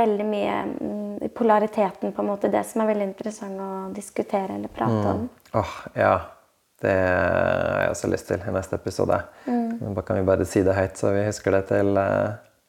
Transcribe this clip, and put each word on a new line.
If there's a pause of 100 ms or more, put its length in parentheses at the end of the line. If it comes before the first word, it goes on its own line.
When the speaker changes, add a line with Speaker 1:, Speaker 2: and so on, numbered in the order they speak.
Speaker 1:
veldig
mye, (180)
mm,
i
polariteten,
på
en
måte,
det
som
er
veldig
interessant
å
diskutere
eller
prate
Speaker 2:
Mm.
Speaker 1:
om. (240)
Speaker 2:
Åh,
ja. (600)
Det
har
jeg
også
lyst
til (100)
i
neste
episode. (240)
Speaker 1:
Mm.
Speaker 2:
Men
da
kan
vi
bare
si
det
høyt,
så
vi
husker
det
til,
eh, (360)